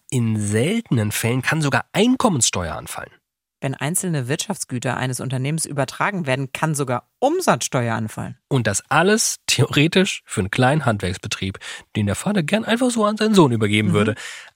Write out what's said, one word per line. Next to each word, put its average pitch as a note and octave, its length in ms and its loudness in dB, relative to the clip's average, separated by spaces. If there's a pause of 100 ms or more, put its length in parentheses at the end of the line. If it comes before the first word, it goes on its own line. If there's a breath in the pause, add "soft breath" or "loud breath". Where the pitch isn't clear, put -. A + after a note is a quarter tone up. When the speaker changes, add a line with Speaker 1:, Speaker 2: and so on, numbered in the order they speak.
(120)
Speaker 1:
In A2+ 280 2
seltenen A2 720 0
Fällen A#2+ 300 0
kann D#3 220 0
sogar C3 280 0
Einkommenssteuer D#3+ 840 2
anfallen. - 340 -12 (540)
Speaker 2:
Wenn C3+ 120 -4
einzelne D3+ 520 -2
Wirtschaftsgüter C3 720 -4
eines B2 220 -4
Unternehmens C3 480 -4
übertragen D3 580 -2
werden, C3 260 -2
kann D#3+ 220 -2
sogar C3 340 -4 (120)
Umsatzsteuer G3 760 0
anfallen. A2 540 -6
Speaker 1:
Und B2+ 180 0
das G#2 240 0
alles F#3 460 2 (100)
theoretisch - 800 2
für - 160 -2
einen F#2+ 80 -2
kleinen C3+ 340 2
Handwerksbetrieb, G2 760 -4 (360 loud breath)
den G#2 120 0
der G2 80 0
Vater G3+ 260 0
gern G3+ 240 0
einfach A#3+ 240 0
so A#3 160 0
an G#3+ 120 0
seinen G#3+ 180 2
Sohn D3+ 160 8
übergeben G#2+ 380 2
Speaker 2:
Mhm. - 40 2
Speaker 1:
würde. G#2 220 2 (400 loud breath)